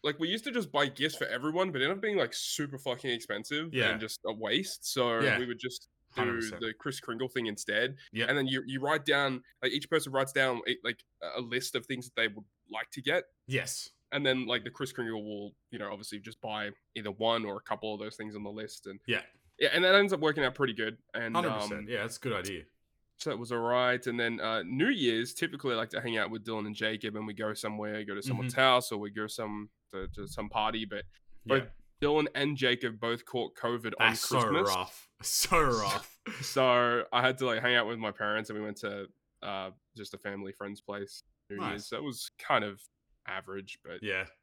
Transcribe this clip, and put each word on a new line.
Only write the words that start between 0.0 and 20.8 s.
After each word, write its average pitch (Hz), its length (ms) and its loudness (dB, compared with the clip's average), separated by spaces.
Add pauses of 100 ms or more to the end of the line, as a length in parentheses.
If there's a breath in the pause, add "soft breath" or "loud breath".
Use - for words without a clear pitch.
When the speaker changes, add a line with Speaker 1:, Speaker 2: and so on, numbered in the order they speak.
Speaker 1:
like, 147 160 0
we 165 100 0
used 220 180 -2
to 285 40 -4
just 233 220 -2
buy 143 140 6
gifts 143 280 0
for - 140 -2
everyone, 156 420 0
but 135 100 -2
it 135 40 4
ended 190 140 2
up 196 40 -6
being, 214 140 0
like, 131 180 2
super 139 420 -4
fucking 131 320 -4
expensive 120 640 -4
Speaker 2:
Yeah. 117 180 4
Speaker 1:
and 90 100 -2
just 110 260 -6
a 113 60 0
waste. 110 520 -2
So 120 360 2
Speaker 2:
Yeah. 123 180 4
Speaker 1:
we 127 80 0
would 117 140 -6
just - 260 -8 (300)
do 127 60 0
Speaker 2:
Hundred 120 180 0
percent. 110 200 -6
Speaker 1:
the 113 140 -2
Kris 135 240 -6
Kringle 123 300 -4
thing 117 180 -2
instead. 110 520 0 (120)
Speaker 2:
Yeah. 113 160 0
Speaker 1:
And 135 100 4
then 135 120 2
you, 131 180 0
you 131 140 -4
write 143 240 2
down, 139 400 4 (180 soft breath)
like, 131 80 2
each 147 180 -4
person 147 220 2
writes 135 220 0
down, 131 340 4
a, 123 160 0
like, 117 220 -4 (320)
a 123 40 -2
list 123 360 -2
of 117 100 -2
things 123 200 -6
that - 100 -10
they 113 100 4
would 104 180 -6 (240)
like 110 220 -8
to 139 100 -10
get. 170 240 0 (220)
Speaker 2:
Yes. - 440 -4 (200)
Speaker 1:
And 143 160 -2
then, 127 200 4
like, 113 180 0
the 117 60 -8
Kris - 200 -6
Kringle 113 320 -4
will, 104 320 -8 (160)
you 117 80 -10
know, 101 140 -6
obviously 104 260 -10
just 107 220 -16
buy 107 300 -4 (260)
either 104 160 -4
one 113 320 2
or 98 140 -4
a - 20 -8
couple 107 340 -4
of 104 60 -10
those 107 160 -8
things 107 180 -8
on 104 80 -8
the 104 80 -8
list. 107 360 -10
And 98 200 -12
Speaker 2:
Yeah. 113 160 0 (360)
Speaker 1:
yeah, 139 140 4
and 170 120 4
that 185 100 8
ends 202 180 6
up 165 80 0
working 151 240 2
out 127 120 0
pretty 127 160 2
good. 110 240 -4 (180)